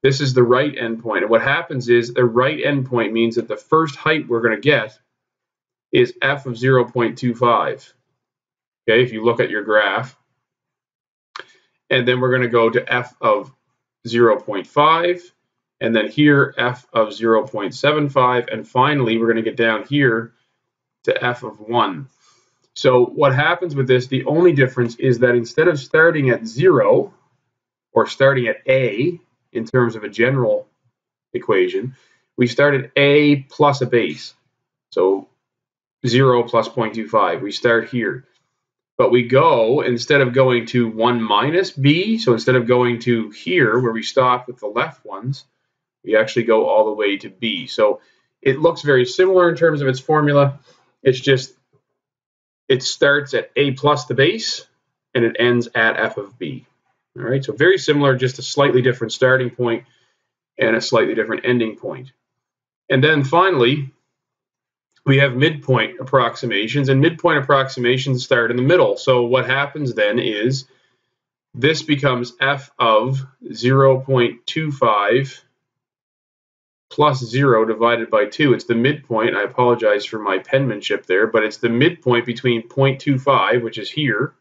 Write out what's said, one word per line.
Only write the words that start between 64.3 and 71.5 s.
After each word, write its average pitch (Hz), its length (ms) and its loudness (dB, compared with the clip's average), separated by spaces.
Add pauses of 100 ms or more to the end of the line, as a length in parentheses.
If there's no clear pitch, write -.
we 135 140 2
have 135 180 2
midpoint 135 640 -2
approximations, 123 880 -2
and 135 120 2
midpoint 160 380 0
approximations 131 840 0
start 117 260 0
in 120 60 -2
the 123 80 -2
middle. 135 320 2
So 127 260 0
what 123 240 0
happens 139 480 -4
then 107 240 0
is 113 460 -2 (920)